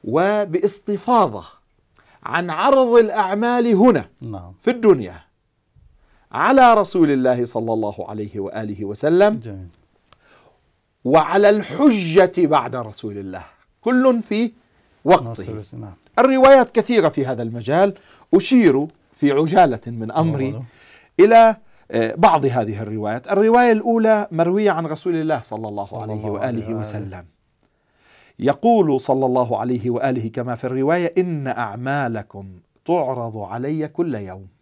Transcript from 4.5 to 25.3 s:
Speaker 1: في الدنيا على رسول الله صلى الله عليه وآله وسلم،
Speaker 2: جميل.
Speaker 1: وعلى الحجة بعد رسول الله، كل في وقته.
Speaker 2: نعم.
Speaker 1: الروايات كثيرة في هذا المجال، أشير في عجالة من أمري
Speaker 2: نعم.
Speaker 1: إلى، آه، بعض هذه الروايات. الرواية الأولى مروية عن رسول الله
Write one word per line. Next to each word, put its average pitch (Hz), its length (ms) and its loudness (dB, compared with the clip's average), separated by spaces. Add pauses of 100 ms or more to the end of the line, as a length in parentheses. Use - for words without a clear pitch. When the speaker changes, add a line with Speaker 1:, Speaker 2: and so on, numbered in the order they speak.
Speaker 1:
في 233 100 -2
الدنيا 151 500 2 (1120)
على 233 420 4
رسول 180 360 2
الله 127 340 0
صلى 113 280 -6
الله 104 380 -6
عليه 104 300 -10
وآله 104 440 -10
وسلم، 170 500 0
Speaker 2:
جميل. 101 320 -14 (1400)
Speaker 1:
وعلى 160 460 4
الحجة 208 840 2
بعد 143 400 0
رسول 107 420 -12
الله، 92 260 -12 (360)
كل 254 420 2
في 220 300 -4 (520)
وقته. 113 580 0 (100)
Speaker 2:
نعم. 107 220 -16 (240)
Speaker 1:
الروايات 262 520 6
كثيرة 214 380 2
في 139 180 -2
هذا 120 160 -6
المجال، 131 520 0 (400)
أشير 170 520 4 (260)
في 143 200 0
عجالة 151 540 2
من 113 260 -10
أمري 147 380 -2
Speaker 2:
نعم. 117 140 -12 (560)
Speaker 1:
إلى، 220 360 6 (340)
آه، 113 240 -2
بعض 165 320 2
هذه 110 360 -4
الروايات. 107 500 -6
الرواية 226 400 4
الأولى 220 600 0
مروية 180 380 0
عن 165 160 -4
رسول 156 280 -6
الله 160 260 -2